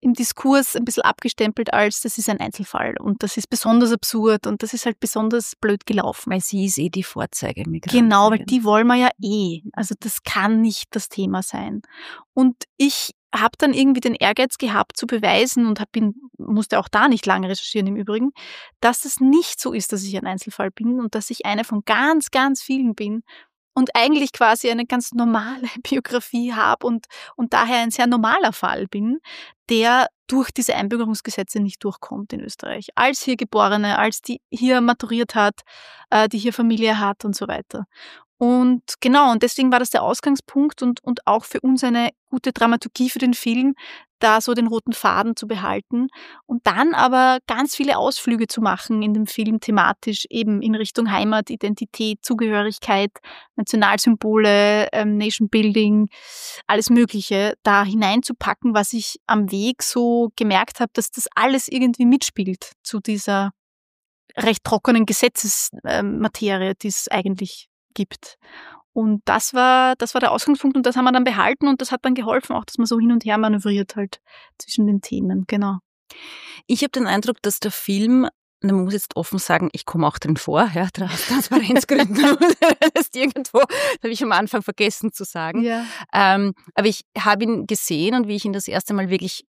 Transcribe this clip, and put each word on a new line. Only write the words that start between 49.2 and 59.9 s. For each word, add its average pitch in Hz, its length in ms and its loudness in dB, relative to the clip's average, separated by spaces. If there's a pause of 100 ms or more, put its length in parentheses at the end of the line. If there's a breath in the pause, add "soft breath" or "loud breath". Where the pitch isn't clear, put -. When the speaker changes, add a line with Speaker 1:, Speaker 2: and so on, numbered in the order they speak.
Speaker 1:
Film 220 340 -2
thematisch, 196 680 -2
eben 214 320 -2
in 220 120 0
Richtung 220 360 -2
Heimat, 214 400 0
Identität, 214 720 -6
Zugehörigkeit, 214 880 -2 (460 loud breath)
Nationalsymbole, 208 1400 4
ähm, 214 240 0
Nation 214 320 0
Building, 214 600 4 (580 loud breath)
alles 220 240 2
Mögliche 214 720 2
da 202 220 4
hineinzupacken, 220 920 0
was 208 200 0
ich - 320 -8
am 202 240 0
Weg 214 320 -4
so 240 540 0